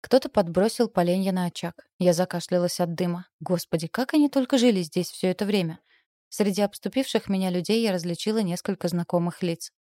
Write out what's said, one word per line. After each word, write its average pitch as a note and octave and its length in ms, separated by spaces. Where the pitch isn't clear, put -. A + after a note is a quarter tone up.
Кто-то - 280
подбросил G3 580
поленья F#3 440
на F#3 140
очаг. - 420
Я F3+ 160
закашлялась F3 680
от E3+ 140
дыма. F3 340
Господи, E3+ 480
как - 260
они D4 160
только C4+ 300
жили A3 240
здесь F3 260
всё - 200
это F#3 160
время. F#3 340
Среди G3+ 320
обступивших G#3+ 680
меня F#3+ 200
людей F3+ 320
я A3 100
различила F3+ 480
несколько F#3 480
знакомых F3 540
лиц. E3+ 300